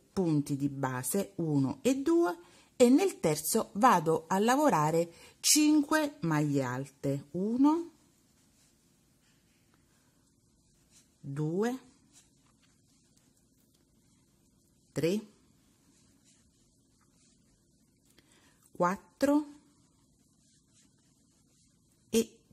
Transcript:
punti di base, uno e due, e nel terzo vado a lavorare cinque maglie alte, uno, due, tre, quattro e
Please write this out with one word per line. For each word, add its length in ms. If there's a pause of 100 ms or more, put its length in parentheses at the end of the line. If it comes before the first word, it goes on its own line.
(120)
punti 440
di 140
base, 680
uno 480
e 140
due, 400 (440)
e 80
nel 300
terzo 540
vado 540
a 120
lavorare 720 (260)
cinque 840
maglie 420
alte, 680
uno, 600 (3250)
due, 600 (3000)
tre, 360 (3500)
quattro 760 (2750)
e 300 (140)